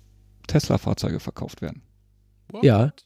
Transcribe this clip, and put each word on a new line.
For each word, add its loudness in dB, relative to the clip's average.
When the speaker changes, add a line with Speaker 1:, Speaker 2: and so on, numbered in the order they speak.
Speaker 1:
Tesla-Fahrzeuge 0
verkauft -12
werden. -10
Speaker 2:
What? -2
Speaker 3:
Ja, 6